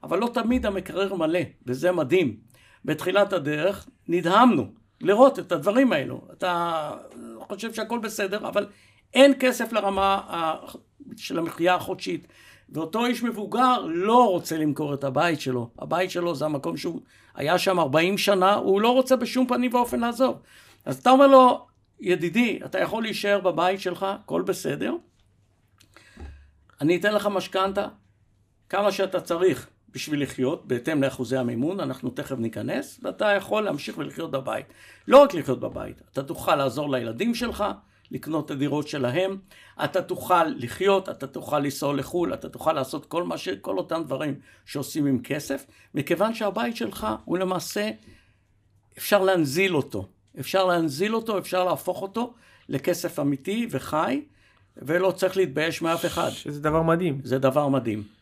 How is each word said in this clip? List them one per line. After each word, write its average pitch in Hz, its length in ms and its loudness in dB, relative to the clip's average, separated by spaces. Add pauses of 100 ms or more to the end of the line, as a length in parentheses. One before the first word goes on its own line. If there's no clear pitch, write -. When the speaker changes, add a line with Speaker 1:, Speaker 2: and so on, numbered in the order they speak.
Speaker 1:
אבל 156 160 -2
לא 233 160 0
תמיד 233 320 0
המקרר 190 480 -4
מלא, 170 260 0 (260)
וזה 139 260 0
מדהים. 156 440 2 (480)
בתחילת 190 480 2
הדרך 151 540 -2 (220)
נדהמנו 175 580 4 (340)
לראות 240 380 6
את 175 140 -6
הדברים 208 400 2
האלו. 135 280 -2 (120)
אתה 170 580 -2 (580)
חושב 208 260 -8
שהכל 220 240 -6
בסדר, 208 500 -6
אבל 202 180 -2 (480)
אין 277 260 10
כסף 240 320 0
לרמה 196 560 2
ה-, 165 280 -2 (600)
של - 220 -6
המחיה 170 360 0
החודשית. 170 540 -6 (440)
ואותו 165 340 -2
איש 240 160 0
מבוגר 226 680 2
לא 214 420 4
רוצה 165 260 -2
למכור 151 380 -2
את 139 100 -8
הבית 147 360 0
שלו. 123 380 -4
הבית 175 320 -2
שלו 175 240 -4
זה 139 100 -6
המקום 156 320 -4
שהוא 170 240 -8 (340)
היה 160 240 0
שם 185 220 2
ארבעים 160 380 2
שנה, 196 360 4
הוא 196 260 2
לא 226 100 4
רוצה 254 260 4
בשום 247 300 0
פנים 247 280 -2
ואופן 240 260 0
לעזוב. 240 380 0 (460)
אז 131 140 -6
אתה - 120 4
אומר 269 160 10
לו, 254 400 10 (340)
"ידידי, 175 640 2
אתה - 140 -6
יכול 185 240 0
להישאר 202 380 0
בבית 185 400 2
שלך, 185 220 -4
הכל 196 400 -4
בסדר. 190 520 -4 (1900)
אני 160 160 2
אתן 202 180 2
לך 202 120 0
משכנתא, 196 600 -2 (840)
כמה 202 240 2
שאתה 190 280 -2
צריך 170 480 0 (200)
בשביל 147 340 -4
לחיות, 135 440 -2
בהתאם 135 360 -2
לאחוזי 131 340 -2
המימון, 127 440 -2
אנחנו 131 300 -6
תכף 135 280 -8
ניכנס, 117 640 -6
ואתה - 240 -2
יכול 208 360 0
להמשיך 185 360 -6
ולחיות 151 320 -8
בבית." 120 360 -6 (420)
לא 254 140 12
רק 277 120 4
לחיות 135 260 -2
בבית, 113 420 -10 (100)
אתה 139 100 -6
תוכל 143 340 0
לעזור 143 340 -2
לילדים 131 440 -2
שלך, 226 300 -4 (460)
לקנות 151 360 -4
את - 40 -12
הדירות 147 380 -2
שלהם, 156 500 -2 (460)
אתה 170 180 -2
תוכל 180 420 2
לחיות, 185 640 0
אתה - 180 -10
תוכל 123 320 -4
לנסוע 143 360 -2
לחו"ל, 170 400 -2
אתה - 140 -10
תוכל - 240 -2
לעשות 143 340 -4
כל 175 160 -4
מה 170 160 -6
ש-, - 100 -10
כל - 300 -6
אותם 165 260 -4
דברים 139 300 -4 (300)
שעושים 143 420 -4
עם 131 160 0
כסף, 151 440 -6 (280)
מכיוון 175 400 0
שהבית 226 420 -4
שלך 220 300 -8 (180)
הוא 170 140 -4
למעשה, 185 520 -4 (1080)
אפשר 202 240 2
להנזיל 180 540 2
אותו. 110 320 -4 (320)
אפשר 190 240 0
להנזיל 175 500 0
אותו, 220 240 -2
אפשר 180 260 -2
להפוך 180 380 -2
אותו 233 320 -6 (340)
לכסף 170 500 -2
אמיתי 175 520 -2
וחי, 156 520 -2 (540)
ולא 175 340 0
צריך 185 260 -2
להתבייש 160 460 -2
מאף 170 240 -2
אחד. 170 240 -2
Speaker 2:
שזה 147 300 -10
דבר 156 220 2
מדהים. 165 420 0
Speaker 1:
זה 127 140 0
דבר 139 300 2
מדהים. 117 340 0 (200)